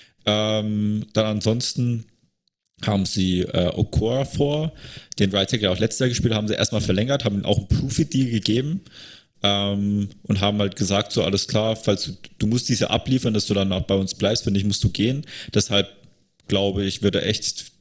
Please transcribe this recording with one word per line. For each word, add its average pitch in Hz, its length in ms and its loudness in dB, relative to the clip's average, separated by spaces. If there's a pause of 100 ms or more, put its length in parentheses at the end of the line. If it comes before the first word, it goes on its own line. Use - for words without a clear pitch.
(240)
Ähm, 107 880 0
dann 110 140 2
ansonsten 113 800 0 (800)
haben 98 220 2
sie, 92 360 2
äh, 87 300 0
Okorafor, 143 1000 0 (480)
den 98 100 4
Right 95 180 0
Tackle, 113 140 -2
der 98 100 2
auch 90 60 -2
letztes 107 220 0
Jahr 131 80 2
gespielt, 117 260 0
haben 107 140 0
sie 107 60 0
erstmal 104 260 0
verlängert, 113 440 0
haben 101 140 0
ihm 95 60 -2
auch - 140 2
einen 101 100 -4
Prove-It-Deal 131 640 0
gegeben, 123 500 0 (600)
ähm, 101 680 0 (140)
und 101 180 -2
haben 104 200 2
halt 98 160 0
gesagt, 98 360 0
so, 107 100 2
alles 98 240 0
klar, 110 300 0
falls - 280 0
du, - 80 -6 (260)
du - 80 0
musst 120 240 0
diese 117 180 0
abliefern, 123 460 0
dass 104 120 0
du - 80 0
dann 98 180 2
auch 92 100 0
bei 98 120 0
uns 98 200 0
bleibst, 101 320 0
wenn 104 80 2
nicht, 98 120 2
musst 98 160 0
du 110 60 4
gehen. 127 380 0 (280)
Deshalb 101 340 2 (600)
glaube 98 360 0
ich, 95 180 -4
wird 101 140 4
er 90 100 0
echt - 400 -4 (140)